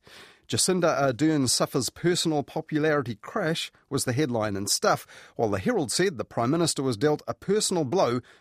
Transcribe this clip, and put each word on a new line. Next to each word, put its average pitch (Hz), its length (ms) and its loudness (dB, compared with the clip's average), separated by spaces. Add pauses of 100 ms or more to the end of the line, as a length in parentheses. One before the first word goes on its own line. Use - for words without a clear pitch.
(500)
Jacinda 165 520 2
Ardern 139 460 2
suffers 143 420 0
personal 165 540 0
popularity 147 720 -2
crash - 560 -4 (180)
was 135 140 0
the 127 80 -2
headline 113 460 0
in 101 100 -4
Stuff, - 400 0 (300)
while 117 100 2
the 98 120 0
Herald 170 300 0
said 202 280 0
the 104 80 -6
Prime 120 260 -2
Minister 165 320 0
was 127 140 0
dealt 151 320 0
a 117 40 -4
personal 190 520 -2
blow 127 340 2 (220)